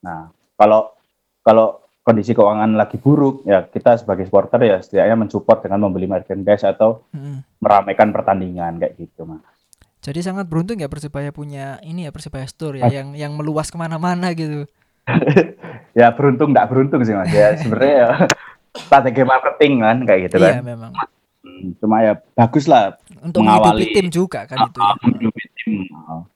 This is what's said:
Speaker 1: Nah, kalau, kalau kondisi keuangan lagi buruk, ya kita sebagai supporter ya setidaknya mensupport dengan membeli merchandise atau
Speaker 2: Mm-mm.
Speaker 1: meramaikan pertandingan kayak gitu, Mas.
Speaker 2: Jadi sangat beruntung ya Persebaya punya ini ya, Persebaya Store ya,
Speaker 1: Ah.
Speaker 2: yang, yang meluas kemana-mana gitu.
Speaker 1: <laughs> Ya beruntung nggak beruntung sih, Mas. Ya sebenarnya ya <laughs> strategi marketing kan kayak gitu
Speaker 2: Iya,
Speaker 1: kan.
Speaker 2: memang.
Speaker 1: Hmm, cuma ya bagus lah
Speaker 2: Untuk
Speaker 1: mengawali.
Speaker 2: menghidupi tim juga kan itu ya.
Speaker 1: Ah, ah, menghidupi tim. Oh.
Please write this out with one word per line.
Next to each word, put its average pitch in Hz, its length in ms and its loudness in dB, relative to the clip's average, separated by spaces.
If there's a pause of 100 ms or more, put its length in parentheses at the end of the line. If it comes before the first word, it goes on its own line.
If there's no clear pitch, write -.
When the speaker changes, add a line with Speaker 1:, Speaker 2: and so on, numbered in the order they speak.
Speaker 1:
Nah, 82 260 -14 (280)
kalau, 107 360 4 (500)
kalau 110 260 6 (340)
kondisi 113 320 0
keuangan 107 420 2
lagi 107 220 0
buruk, 139 480 0
ya 95 180 2
kita 120 340 2
sebagai 98 280 -4
supporter - 380 2
ya 104 160 4
setidaknya 98 380 0
mensupport 107 440 0
dengan 98 240 -2
membeli 92 220 -4
merchandise 95 580 -2
atau 110 460 0
Speaker 2:
Mm-mm. 139 340 -14 (140)
Speaker 1:
meramaikan 104 520 2
pertandingan 90 680 -4
kayak 85 200 -6
gitu, - 280 -20
Mas. 156 200 -18 (560)
Speaker 2:
Jadi 143 200 -10
sangat 185 240 -6
beruntung 175 320 -4
ya 160 100 -8
Persebaya 143 440 -10
punya 143 500 -14
ini 165 240 -12
ya, 147 60 -12
Persebaya 143 340 -14
Store 139 320 -12
ya, 127 60 -6
Speaker 1:
Ah. 123 80 2
Speaker 2:
yang, 139 240 -10
yang 147 180 -10
meluas 151 360 -6
kemana-mana 170 640 -6
gitu. 151 320 -8 (400)
Speaker 1:
<laughs> 139 480 0 (400)
Ya 117 180 6
beruntung 139 400 0
nggak 123 160 4
beruntung 135 340 0
sih, 110 120 0
Mas. 92 180 -4
Ya 104 240 4
sebenarnya 135 400 0
ya 120 140 4 (380)
<laughs> - 360 -20
strategi 131 400 2
marketing 135 560 2
kan 113 240 2
kayak 104 240 2
gitu 90 120 -2
Speaker 2:
Iya, 95 200 4
Speaker 1:
kan. 127 60 -10
Speaker 2:
memang. 117 260 -14 (480)
Speaker 1:
Hmm, 92 400 -16
cuma 110 220 0
ya 107 180 2 (140)
bagus 127 340 2
lah 117 320 4 (220)
Speaker 2:
Untuk 156 200 -4
Speaker 1:
mengawali. 107 460 4
Speaker 2:
menghidupi - 80 -6
tim 190 140 0
juga 170 340 -4
kan - 240 -4
itu - 80 -18
ya. 107 80 -4
Speaker 1:
Ah, 101 80 2
ah, 104 80 0
menghidupi 113 440 -4 (120)
tim. 101 320 -6 (160)
Oh. 160 340 -14